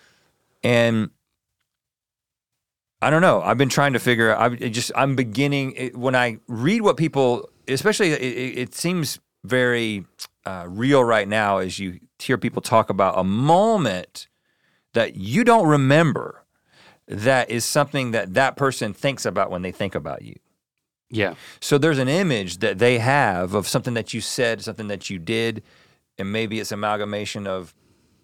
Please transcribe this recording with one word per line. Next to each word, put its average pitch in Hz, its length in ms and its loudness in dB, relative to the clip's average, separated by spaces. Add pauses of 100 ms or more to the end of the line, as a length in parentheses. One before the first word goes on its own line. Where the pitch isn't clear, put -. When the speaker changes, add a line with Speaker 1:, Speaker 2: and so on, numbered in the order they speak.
(640)
Speaker 1:
And 117 480 2 (1900)
I 120 80 4
don't 156 100 4
know. 127 220 6
I've 110 160 2
been 135 100 4
trying 143 240 2
to 120 60 0
figure 113 360 4
out, 120 180 2
I, - 40 -6
it 123 140 -4
just, 117 240 -4
I'm 135 220 2
beginning, 135 560 -2
it, 127 240 -10
when 127 180 -2
I 123 240 0 (100)
read 135 320 0
what 185 160 4
people, 127 540 0 (180)
especially 165 440 0
it, 127 100 -2
it, 127 360 -6
it 123 160 -8
seems 170 440 -4 (260)
very, 117 600 0 (400)
uh, 92 220 -10
real 123 360 4
right 107 240 2
now 104 300 0
as 92 200 -4
you 92 220 -8 (180)
hear 127 200 -2
people - 240 -4
talk 110 260 4
about 95 300 2
a 92 60 0
moment 139 1040 0 (640)
that 113 220 0
you 117 280 -2
don't 226 220 4
remember 147 800 2 (640)
that 117 440 0
is 117 140 -2
something 139 480 0
that 95 220 -4
that 127 220 2
person 127 380 -2
thinks 135 320 -4
about 95 240 0
when 90 120 -6
they 90 100 -6
think 98 220 -6
about 73 280 -8
you. 53 120 -18 (760)
Speaker 2:
Yeah. 98 240 -2 (260)
Speaker 1:
So 143 180 2
there's 147 200 2
an 127 100 0
image 123 500 -2
that 101 200 -2
they 120 200 4
have 110 560 2
of 98 140 0
something 123 260 -2
that 110 200 -6
you 113 60 -4
said, 113 420 -4
something 107 260 -10
that 98 220 -8
you 98 80 -8
did, 113 440 -4 (540)
and 98 160 -8
maybe 110 260 -4
it's 104 140 -8
amalgamation 104 720 -6
of 95 280 -8 (500)